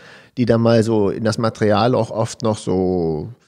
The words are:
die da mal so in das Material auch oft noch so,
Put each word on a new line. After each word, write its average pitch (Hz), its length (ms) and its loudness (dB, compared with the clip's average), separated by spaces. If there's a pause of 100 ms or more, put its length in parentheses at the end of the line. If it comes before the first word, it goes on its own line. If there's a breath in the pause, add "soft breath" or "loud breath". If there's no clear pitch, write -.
(360 loud breath)
die 123 100 0
da 113 120 4
mal 117 240 4
so 107 280 2
in - 140 -4
das 107 140 -2
Material 113 560 0
auch 113 160 -2
oft 110 320 -6
noch 107 160 -2
so, 90 720 -2 (200)